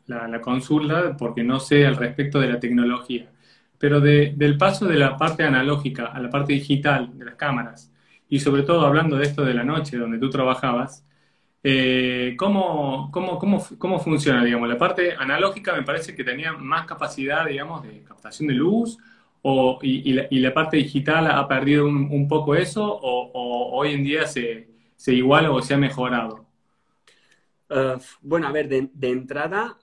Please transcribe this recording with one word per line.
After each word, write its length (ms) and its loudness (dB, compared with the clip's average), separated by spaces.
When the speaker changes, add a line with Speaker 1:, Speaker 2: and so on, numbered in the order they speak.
Speaker 1:
la, 200 -8
la 140 -8
consulta, 760 0
porque 260 -4
no 160 0
sé 260 6
al 100 4
respecto 440 -2
de 80 2
la 120 -2
tecnología, 720 -2
pero 240 4
de, 340 6
del 220 4
paso 300 2
de 100 2
la 200 2
parte 260 0
analógica 640 0
a 120 -10
la 100 -6
parte 240 0
digital 640 0
de 80 -18
las 100 -18
cámaras, 560 -6
y 100 0
sobre 240 2
todo 220 4
hablando 320 4
de 80 2
esto 180 -2
de 100 2
la 100 -2
noche 340 -4
donde 200 -4
tú 120 -2
trabajabas, 760 -2
eh, 760 0
¿cómo, 760 0
cómo, 280 -4
cómo 200 2
fu-, 180 -12
cómo 220 -2
funciona, 440 2
digamos? 260 2
La 80 -2
parte 380 2
analógica 600 -2
me 80 -4
parece 320 -6
que 80 -8
tenía 300 -6
más 340 -4
capacidad, 580 -4
digamos, 380 -8
de 200 -20
captación 440 -10
de 80 0
luz, 420 0
o, 380 2
y, 280 -2
y 40 4
la, 160 0
y 100 2
la 140 2
parte 240 0
digital 500 0
ha 200 0
perdido 400 2
un, 240 0
un 160 0
poco 280 2
eso, 300 0
o, 480 -4
o 440 -4
hoy 160 0
en 100 -2
día 240 0
se, 420 -8
se 180 0
iguala 380 6
o 100 0
se 140 -2
ha 20 2
mejorado. 680 -2
Speaker 2:
Eh, 240 0
bueno, 260 -2
a 40 -4
ver, 160 -2
de, 260 -2
de 180 -4
entrada, 720 -4